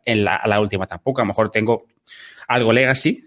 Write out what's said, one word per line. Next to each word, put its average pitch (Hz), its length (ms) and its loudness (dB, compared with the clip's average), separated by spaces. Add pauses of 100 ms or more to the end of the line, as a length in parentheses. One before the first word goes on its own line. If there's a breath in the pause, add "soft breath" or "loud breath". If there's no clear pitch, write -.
en 107 180 0
la, 95 140 0
a - 100 -4
la 104 140 2
última 98 260 -4
tampoco. 123 340 -6
A 110 40 0
lo - 20 -2
mejor 104 240 -2
tengo 110 340 -2 (640 loud breath)
algo 120 240 2
legacy 131 560 2